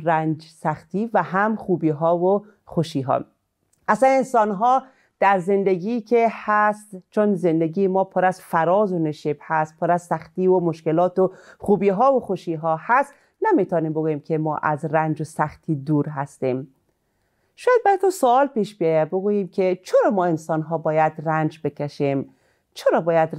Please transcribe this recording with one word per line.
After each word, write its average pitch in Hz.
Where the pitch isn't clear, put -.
رنج 160
سختی 185
و 185
هم 196
خوبی 160
ها 165
و 196
خوشی 147
ها. 127
اصلاً 220
انسان 240
ها 247
در 196
زندگی 196
که 233
هست، 208
چون 208
زندگی 165
ما 190
پر 185
از 185
فراز 185
و 175
نشیب 151
هست، 160
پر 170
از 175
سختی 175
و 185
مشکلات 170
و 185
خوبی 196
ها 240
و 247
خوشی 175
ها 160
هست، 262
نمی‌تونیم 180
بگوییم 156
که 160
ما 156
از 151
رنج 156
و -
سختی 156
دور 147
هستیم. 135
شاید 480
براتون 392
سوال 269
پیش 208
بیاید، 160
بگوییم 190
که 185
چرا 466
ما 180
انسان 160
ها 160
باید 156
رنج 156
بکشیم؟ 143
چرا 285
باید 160